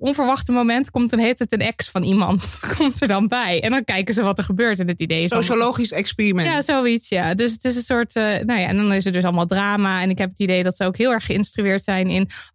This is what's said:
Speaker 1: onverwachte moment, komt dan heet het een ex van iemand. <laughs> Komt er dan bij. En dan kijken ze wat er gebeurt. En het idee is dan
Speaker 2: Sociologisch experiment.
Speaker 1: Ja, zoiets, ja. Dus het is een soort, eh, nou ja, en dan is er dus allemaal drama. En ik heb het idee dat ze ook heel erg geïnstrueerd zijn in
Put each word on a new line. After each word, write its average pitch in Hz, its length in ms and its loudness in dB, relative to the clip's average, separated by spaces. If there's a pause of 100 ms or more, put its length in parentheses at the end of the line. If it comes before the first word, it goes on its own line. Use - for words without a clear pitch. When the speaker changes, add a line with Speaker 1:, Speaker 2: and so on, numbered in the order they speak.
Speaker 1:
onverwachte 269 500 0
moment, 247 400 2
komt 240 180 0
dan 226 100 2
heet 233 200 2
het 233 120 -4
een 220 80 0
ex - 300 -4
van 180 140 -2
iemand. 185 560 0
<laughs> - 180 -6
Komt 285 240 0
er 285 60 2
dan 202 200 2
bij. 196 340 0
En 220 100 0
dan 262 120 0
kijken 190 300 -2
ze 208 100 0
wat 196 140 0
er 196 60 -4
gebeurt. 196 360 0
En 180 80 -2
het 175 140 -4
idee 160 220 0
is 175 60 0
dan 226 140 2
Speaker 2:
Sociologisch 233 480 0
experiment. 190 560 0
Speaker 1:
Ja, 311 140 2
zoiets, 247 480 0
ja. 175 240 0
Dus 226 180 2
het 226 120 -8
is 254 120 0
een 240 80 -2
soort, 233 320 -2
eh, 226 80 0
nou 214 360 0
ja, 180 80 0
en 190 100 0
dan 202 160 2
is 196 120 0
er 190 60 0
dus 180 120 2
allemaal 175 220 2
drama. 196 560 0
En 185 80 0
ik 185 80 0
heb 190 120 -2
het 185 100 -12
idee 185 240 2
dat 180 140 0
ze - 80 -4
ook 185 120 -2
heel 247 140 2
erg 226 140 -2
geïnstrueerd 196 580 -2
zijn 185 260 0
in 190 200 0 (260)